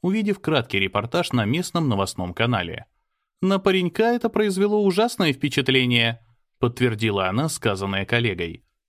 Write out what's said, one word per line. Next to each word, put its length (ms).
увидев 380
краткий 400
репортаж 540
на 120
местном 440
новостном 440
канале. 520
«На 180
паренька 540
это 160
произвело 540
ужасное 500
впечатление», 920
подтвердила 680
она 220
сказанное 560
коллегой. 580